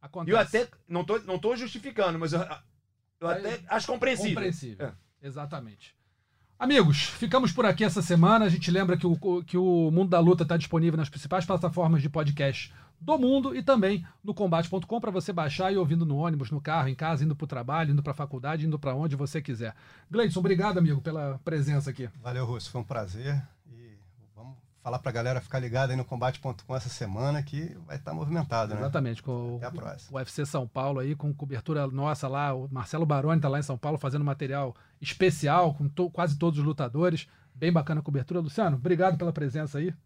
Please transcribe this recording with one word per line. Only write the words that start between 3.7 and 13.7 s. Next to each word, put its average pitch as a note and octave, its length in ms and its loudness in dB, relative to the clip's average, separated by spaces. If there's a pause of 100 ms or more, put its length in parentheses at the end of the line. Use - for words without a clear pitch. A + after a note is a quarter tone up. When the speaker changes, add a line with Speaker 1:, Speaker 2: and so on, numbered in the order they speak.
Speaker 2:
compreensível. A#3+ 460 0
Speaker 1:
compreensível. D3 540 -4
Speaker 2:
É. G#2+ 60 -10 (280)
Speaker 1:
Exatamente. C#3 720 -14 (640)
Amigos, B3 480 6
ficamos A#3 460 2
por A#3 140 2
aqui G3+ 180 4
essa G3+ 180 2
semana. F#3 440 6
A F#3+ 40 4
gente E3+ 200 2
lembra F3+ 280 4
que F3 100 -2
o, F3 360 2
que F3 140 -2
o F3 340 4
Mundo F3+ 180 4
da F3 100 6
Luta F3 260 6
tá E3+ 120 0
disponível D#3+ 400 2
nas D#3 120 -2
principais F3+ 360 -4
plataformas E3+ 560 2
de D3+ 80 0
podcast D3 640 -2 (260)
do D4 180 2
mundo C4 380 2
e B3+ 80 -4
também G3+ 420 4 (180)